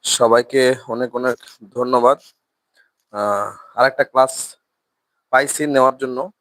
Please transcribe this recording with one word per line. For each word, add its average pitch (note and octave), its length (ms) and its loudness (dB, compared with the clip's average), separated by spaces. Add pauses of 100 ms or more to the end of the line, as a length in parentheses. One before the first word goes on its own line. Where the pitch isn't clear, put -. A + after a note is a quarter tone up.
সবাইকে B2+ 720 2 (140)
অনেক A#2+ 260 -6
অনেক B2 220 -4 (340)
ধন্যবাদ। B2 480 0 (920)
আহ, G#2 680 -6
আরেকটা C3 260 0
ক্লাস - 520 -2 (720)
পাইছি C#3 360 0
নেওয়ার C3 320 2
জন্য। C3+ 320 -8 (100)